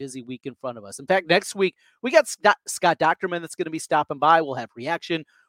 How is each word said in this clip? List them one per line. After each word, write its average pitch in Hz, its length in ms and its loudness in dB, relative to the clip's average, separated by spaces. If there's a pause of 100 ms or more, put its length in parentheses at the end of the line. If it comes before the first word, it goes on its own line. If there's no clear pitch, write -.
busy 131 200 -12
week 120 240 -14
in 127 100 -10
front 123 220 -10
of 104 80 -16
us. 98 140 -16
In 139 60 -18
fact, 185 220 2
next 175 260 2
week, 190 220 0 (260)
we 247 100 -2
got 311 180 6
Scott, - 360 2
Scott - 320 0
Dochterman 170 440 0
that's 160 140 -14
gonna 170 140 -6
be 160 80 -8
stopping 151 420 -2
by. 160 220 6
We'll 135 140 -6
have 120 200 -8
reaction 160 500 -6 (240)